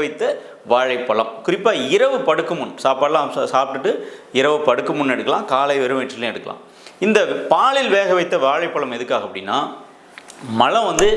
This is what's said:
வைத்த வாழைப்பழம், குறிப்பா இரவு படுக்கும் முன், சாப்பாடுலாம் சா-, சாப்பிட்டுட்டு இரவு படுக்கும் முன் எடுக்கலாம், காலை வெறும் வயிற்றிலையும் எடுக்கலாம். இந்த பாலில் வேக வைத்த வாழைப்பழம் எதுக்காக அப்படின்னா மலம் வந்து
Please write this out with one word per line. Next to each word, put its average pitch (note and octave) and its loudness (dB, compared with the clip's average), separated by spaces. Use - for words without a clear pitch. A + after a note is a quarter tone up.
வைத்த D3 -4
வாழைப்பழம், A#2+ 2
குறிப்பா F#3+ 2
இரவு B3+ 4
படுக்கும் D#3+ -2
முன், A#2+ -8
சாப்பாடுலாம் C#3+ 2
சா-, C3 -2
சாப்பிட்டுட்டு C3+ 0
இரவு D3 2
படுக்கும் C3+ 0
முன் C3+ 0
எடுக்கலாம், C#3 -2
காலை C#3 2
வெறும் C3 0
வயிற்றிலையும் A2+ -6
எடுக்கலாம். G2+ -12
இந்த G#3+ 4
பாலில் A#3+ 2
வேக G3 2
வைத்த F3 0
வாழைப்பழம் C#3+ 0
எதுக்காக A#2+ -2
அப்படின்னா G2 -4
மலம் F#3+ 4
வந்து E3+ 4